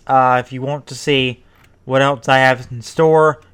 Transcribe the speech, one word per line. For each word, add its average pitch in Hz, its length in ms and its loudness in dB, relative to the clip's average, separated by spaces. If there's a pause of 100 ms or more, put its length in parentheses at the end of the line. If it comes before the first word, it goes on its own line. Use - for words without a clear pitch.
Uh, 127 380 2
if - 80 -18
you 127 100 -10
want 139 260 -10
to 131 80 -14
see 131 480 -4 (400)
what 135 180 0
else 139 260 -2
I 131 100 2
have 131 340 2
in 120 100 -12
store, 156 580 2 (140)